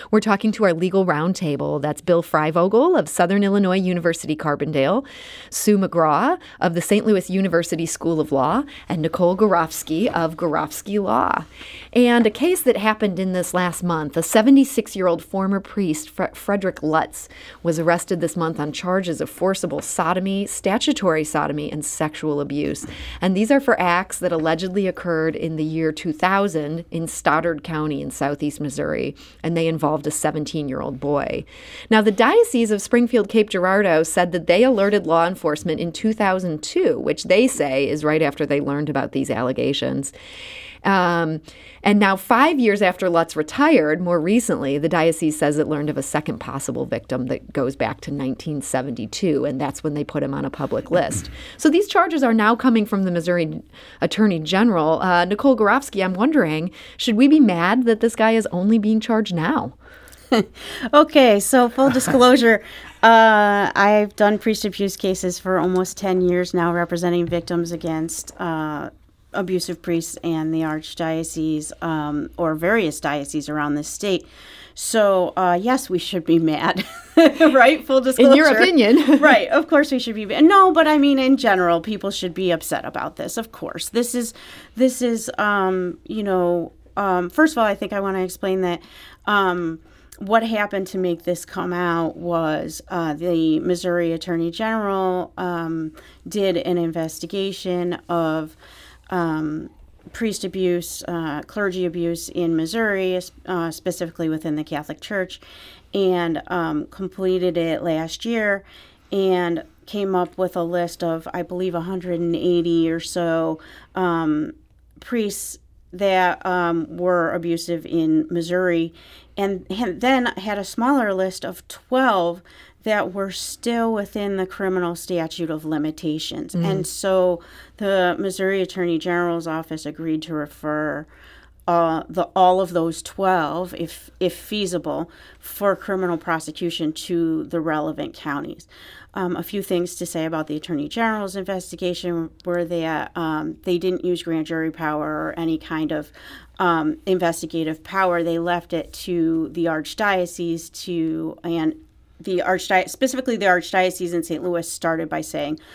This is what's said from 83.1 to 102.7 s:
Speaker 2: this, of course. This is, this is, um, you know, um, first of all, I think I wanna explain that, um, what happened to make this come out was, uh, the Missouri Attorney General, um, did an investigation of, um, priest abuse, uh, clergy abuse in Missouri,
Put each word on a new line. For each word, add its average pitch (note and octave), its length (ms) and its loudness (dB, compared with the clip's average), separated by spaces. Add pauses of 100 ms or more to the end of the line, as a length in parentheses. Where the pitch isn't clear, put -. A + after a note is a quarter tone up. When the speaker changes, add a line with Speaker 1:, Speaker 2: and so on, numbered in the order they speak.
Speaker 2:
this, - 180 -10
of A3+ 160 -8
course. - 380 -10
This A#3+ 260 -2
is, A#3 180 -6 (440)
this B3+ 240 2
is, A#3 360 -2
um, F#3+ 680 0
you G#3+ 180 -6
know, F3+ 480 0 (240)
um, F3+ 340 0
first D#4 260 4
of - 20 0
all, A#3 80 4
I G3+ 100 0
think G3+ 160 -8
I G3+ 80 -4
wanna F#3+ 240 -2
explain F#3 380 -4
that, F3 200 -2 (440)
um, F3+ 540 0 (400)
what G#3+ 240 2
happened G#3 440 -2
to - 100 -8
make F3 260 -2
this F3 200 -4
come F3+ 300 -6
out E3+ 420 -2
was, D#3+ 720 -4
uh, E3+ 260 -4
the D#3+ 460 0
Missouri F3 540 -2
Attorney E3 360 -4
General, G3 880 -2
um, E3 540 -6 (340)
did G3 300 0
an F3 220 -2
investigation F3 1160 -4 (120)
of, D#3+ 480 -4 (560)
um, D#3+ 580 -4 (440)
priest G#3+ 300 -6
abuse, F3+ 640 -4
uh, D#3+ 360 -6
clergy F#3 420 -4
abuse E3+ 440 -4
in E3+ 260 -2
Missouri, F#3+ 640 -2 (260)